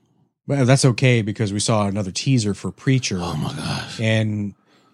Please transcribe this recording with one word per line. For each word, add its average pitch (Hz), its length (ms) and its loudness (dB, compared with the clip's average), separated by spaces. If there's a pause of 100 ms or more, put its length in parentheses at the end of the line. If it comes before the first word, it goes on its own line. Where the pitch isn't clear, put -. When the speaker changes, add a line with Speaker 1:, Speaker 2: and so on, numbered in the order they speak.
(460)
Speaker 1:
But 139 180 2
that's 131 200 4
okay 123 380 4
because 104 300 -4
we 104 80 -4
saw 104 260 2
another 98 240 -4
teaser 107 440 0
for 92 180 -8
Preacher. 127 480 0
Speaker 2:
Oh 82 160 -4
my - 180 -4
gosh. - 460 -8
Speaker 1:
And 107 540 0 (400)